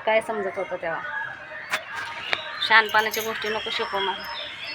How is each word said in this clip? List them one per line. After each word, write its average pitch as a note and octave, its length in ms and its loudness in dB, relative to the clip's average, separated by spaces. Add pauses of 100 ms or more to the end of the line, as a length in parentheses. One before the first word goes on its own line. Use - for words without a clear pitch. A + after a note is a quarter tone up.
काय A3 160 6
समजत G#3 360 -2
होतं F#3 180 -2
तेव्हा? E3 260 -2 (1700)
शहाणपणाच्या G#3+ 560 6
गोष्टी A3 260 -2
नको A3 200 -2
शिकवू A3 300 0
मला. F#3+ 240 -2 (520)